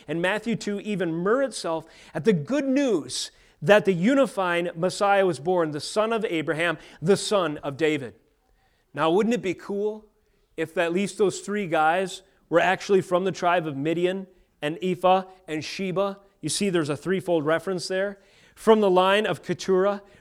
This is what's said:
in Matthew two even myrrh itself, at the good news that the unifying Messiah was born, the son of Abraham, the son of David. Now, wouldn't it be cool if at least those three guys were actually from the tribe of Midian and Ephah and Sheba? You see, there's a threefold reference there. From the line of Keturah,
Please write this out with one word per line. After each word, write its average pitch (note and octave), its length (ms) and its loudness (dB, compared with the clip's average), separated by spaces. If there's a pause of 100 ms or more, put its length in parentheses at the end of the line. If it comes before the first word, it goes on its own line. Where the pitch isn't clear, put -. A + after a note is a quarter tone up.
in E3 140 -4
Matthew G#3+ 340 0
two G3+ 260 -6
even F3+ 320 -4
myrrh G3+ 300 0
itself, E3 420 -6 (280)
at E3+ 120 -6
the A3+ 80 6
good A#3+ 340 -2
news A#3+ 640 0 (300)
that G3+ 240 4
the G3 80 2
unifying F3+ 800 0
Messiah G3 500 2
was F3 140 0
born, E3 320 0
the D3 80 -6
son A3 340 -2
of A3 120 -2
Abraham, E3 520 -2 (240)
the F3+ 160 4
son E3 420 -2
of C#3+ 180 -8
David. C#3+ 360 -2 (800)
Now, D3+ 180 0
wouldn't A3 240 2
it F#3 60 -4
be F3 120 -4
cool G#3 520 -6 (520)
if D#3+ 200 -6
at E3+ 160 0
least G3 240 -2
those F#3 220 0
three G3+ 280 -4
guys E3 540 0 (280)
were D#3+ 100 4
actually F#3 420 2
from F3+ 220 -2
the F#3+ 80 -2
tribe F3 340 0
of D3 120 -6
Midian F3 500 -2 (340)
and D3+ 220 -4
Ephah F#3 400 2 (240)
and D#3 160 -6
Sheba? G3 560 -4 (220)
You D#3 80 -6
see, G3+ 200 0
there's E3+ 200 0
a C#3+ 80 -2
threefold E3+ 480 -2
reference E3 420 -2
there. G3 320 -4 (340)
From A3 280 6
the G3+ 80 4
line F#3+ 360 4
of F3+ 180 -4
Keturah, F#3+ 580 0 (200)